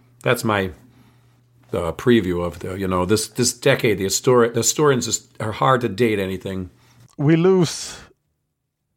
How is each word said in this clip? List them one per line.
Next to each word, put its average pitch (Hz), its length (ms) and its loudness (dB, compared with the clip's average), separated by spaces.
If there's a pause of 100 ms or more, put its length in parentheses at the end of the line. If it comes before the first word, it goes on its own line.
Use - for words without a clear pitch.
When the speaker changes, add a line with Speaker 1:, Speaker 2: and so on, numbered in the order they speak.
(220)
Speaker 1:
that's 123 220 -2
my, 104 220 0 (1080)
uh, 85 200 -4
preview 92 520 2
of 85 140 -8
the, 95 180 -8
you 95 100 -4
know, 90 180 0
this, 104 220 0
this - 260 -2
decade, 127 440 0
the 95 80 -2
histori-, 120 480 2
the 117 60 -2
historians 127 480 0
just - 340 -8
are 107 100 -4
hard 131 300 2
to 117 80 -2
date 107 300 0
anything. 95 500 -6 (480)
Speaker 2:
We 151 180 4
lose 180 600 2 (1000)